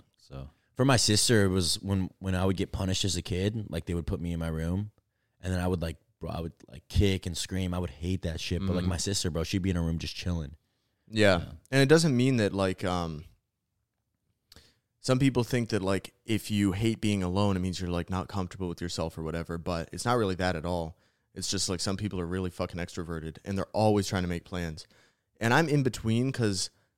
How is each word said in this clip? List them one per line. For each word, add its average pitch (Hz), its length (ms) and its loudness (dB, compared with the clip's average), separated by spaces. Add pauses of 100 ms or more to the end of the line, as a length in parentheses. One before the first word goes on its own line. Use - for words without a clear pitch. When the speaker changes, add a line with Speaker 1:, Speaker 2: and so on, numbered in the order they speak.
(180)
Speaker 1:
so. 67 320 -14 (260)
Speaker 2:
For 127 100 2
my 135 120 6
sister, 107 460 6
it 95 60 4
was 92 340 2
when, 95 340 0
when 95 160 -4
I 90 120 0
would 95 120 2
get 92 140 -2
punished 92 340 -2
as 87 120 0
a 87 40 -4
kid, 101 480 -2
like, 82 160 -6
they 90 80 -4
would 85 140 -4
put 98 120 -4
me 87 140 -4
in 85 60 -4
my 82 80 -2
room, 85 420 -2 (520)
and 92 120 -2
then 92 60 0
I 90 80 -2
would, 90 160 0
like, 82 140 -6 (220)
bro, 80 120 -10
I 87 100 -6
would, 82 120 -8 (160)
like, - 200 -20
kick 98 360 4
and 85 120 -4
scream. 92 360 -2
I 90 60 -2
would 87 100 -4
hate 90 340 -4
that 80 160 -4
shit. 85 200 -2
But, 95 140 -2
like, 87 100 0
Speaker 3:
Mm-hmm. 92 60 2
Speaker 2:
my 87 80 -2
sister, 98 320 -2
bro, 82 140 -2
she'd 95 180 -2
be 95 80 0
in 90 60 0
her 87 80 0
room 82 160 0
just 80 160 -8
chilling. 80 400 -6 (540)
Speaker 3:
Yeah. 104 300 6
Speaker 1:
Yeah. - 60 -6 (260)
Speaker 3:
And 135 100 6
it 135 80 6
doesn't 156 260 6
mean 127 220 4
that, 101 160 2
like, 95 300 0
um, 85 420 -2 (1700)
some 127 200 2
people 127 240 4
think 120 260 0
that, 104 120 0
like, 95 320 -2 (120)
if 107 260 -2
you 101 220 4
hate 110 260 0
being 104 240 2
alone, 95 320 2
it 92 40 -2
means 90 200 -4
you're, 90 100 -4
like, 87 200 -4
not 92 180 -2
comfortable 95 400 -6
with 85 140 -8
yourself 85 360 -4
or 82 60 -8
whatever, 82 340 -6
but 82 360 -4
it's 90 120 -8
not 120 120 2
really 98 180 2
that 90 200 0
at 78 100 -6
all. 85 320 -4 (360)
It's - 160 -8
just, 98 200 -2
like, 90 100 -2
some 95 180 -4
people 98 220 -4
are 87 60 -2
really 92 240 -4
fucking 90 300 -6
extroverted, 80 680 -8
and 98 120 -4
they're 92 160 -4
always 104 340 4
trying 92 160 0
to 90 60 -2
make 85 140 -4
plans. 85 420 -8 (540)
And 117 140 2
I'm 156 160 4
in 143 140 2
between 120 480 0
'cause 104 400 -2 (260)